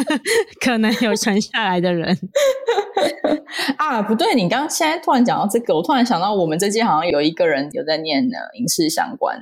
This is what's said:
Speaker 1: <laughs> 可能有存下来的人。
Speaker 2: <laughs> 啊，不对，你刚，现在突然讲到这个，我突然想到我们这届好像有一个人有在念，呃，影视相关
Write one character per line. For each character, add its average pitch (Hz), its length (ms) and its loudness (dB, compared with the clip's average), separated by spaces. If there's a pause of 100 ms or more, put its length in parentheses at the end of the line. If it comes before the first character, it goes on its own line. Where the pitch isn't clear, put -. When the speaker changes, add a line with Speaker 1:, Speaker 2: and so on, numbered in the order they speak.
(180)
Speaker 1:
<laughs> 440 420 -2
可 247 180 0
能 220 220 2
有 220 160 0
存 208 240 0
下 226 240 -4
来 180 160 0
的 180 120 0
人。 175 240 0 (680)
Speaker 2:
<laughs> - 920 -4
啊， 285 240 0
不 220 120 0
对， 349 200 2
你 190 140 2
刚， 262 200 0
现 311 200 0
在 330 100 -2
突 349 140 -2
然 247 120 4
讲 175 140 2
到 170 80 0
这 220 140 0
个， 220 140 0
我 160 80 2
突 294 100 0
然 254 120 4
想 240 160 0
到 202 140 0
我 185 100 2
们 156 140 0
这 196 100 0
届 220 160 0
好 196 80 2
像 156 140 2
有 151 140 2
一 151 100 2
个 170 160 0
人 143 260 0
有 143 120 -6
在 156 140 -2
念， 156 240 0
呃， - 360 -4
影 123 100 -4
视 160 220 0
相 - 260 -4
关 55 260 -2